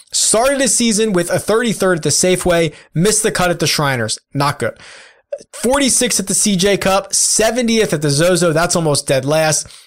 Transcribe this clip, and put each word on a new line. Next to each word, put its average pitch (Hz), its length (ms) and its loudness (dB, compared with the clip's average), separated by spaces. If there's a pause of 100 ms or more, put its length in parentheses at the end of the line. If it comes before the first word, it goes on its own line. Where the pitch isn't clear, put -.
(140)
Started 262 480 2
his 247 120 0
season 220 400 0
with 175 160 0
a 175 100 0
thirty-third 202 580 0
at 151 60 -8
the 151 60 0
Safeway, 170 640 2 (200)
missed 202 300 2
the 214 80 0
cut 180 180 0
at 170 100 -2
the 160 80 -2
Shriners. 131 500 -2 (160)
Not 143 260 -2
good. 113 200 -6 (760)
Forty-sixth 254 640 0
at 196 80 -6
the 196 60 -4
C 208 220 0
J 190 220 2
Cup, 196 360 -2
seventieth 226 800 0
at 156 100 -2
the 151 80 0
Zozo. 165 440 2
That's 165 220 0
almost 156 320 0
dead 135 180 0
last. 156 420 0 (200)